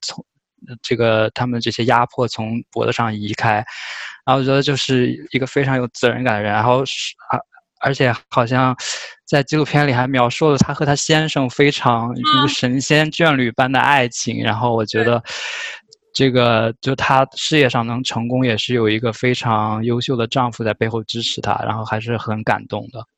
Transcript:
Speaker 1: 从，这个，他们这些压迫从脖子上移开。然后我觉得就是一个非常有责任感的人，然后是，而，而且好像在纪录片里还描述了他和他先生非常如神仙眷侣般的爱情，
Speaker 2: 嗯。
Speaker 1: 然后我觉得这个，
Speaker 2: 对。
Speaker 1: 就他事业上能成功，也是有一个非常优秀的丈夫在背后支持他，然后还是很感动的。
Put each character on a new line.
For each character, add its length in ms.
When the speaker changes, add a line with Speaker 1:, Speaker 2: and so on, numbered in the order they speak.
Speaker 1:
从， 240
这 140
个， 400
他 100
们 160
这 80
些 160
压 220
迫 200
从 440
脖 120
子 80
上 220
移 200
开。 300
然 100
后 20
我 60
觉 80
得 100
就 140
是 340
一 60
个 80
非 180
常 140
有 160
责 160
任 140
感 120
的 60
人， 100
然 120
后 220
是， 280
而， 80
而 120
且 180
好 120
像 320
在 160
纪 120
录 80
片 240
里 60
还 140
描 200
述 220
了 80
他 160
和 100
他 120
先 340
生 180
非 220
常 440
如 340
神 340
仙 300
眷 240
侣 160
般 200
的 80
爱 280
情， 340
Speaker 2:
嗯。 20
Speaker 1:
然 120
后 200
我 100
觉 180
得 180
这 180
个， 500
Speaker 2:
对。 100
Speaker 1:
就 40
他 400
事 220
业 120
上 160
能 180
成 240
功， 180
也 120
是 160
有 160
一 100
个 140
非 200
常 520
优 160
秀 140
的 120
丈 240
夫 120
在 100
背 160
后 140
支 180
持 180
他， 260
然 120
后 80
还 140
是 180
很 260
感 240
动 240
的。 100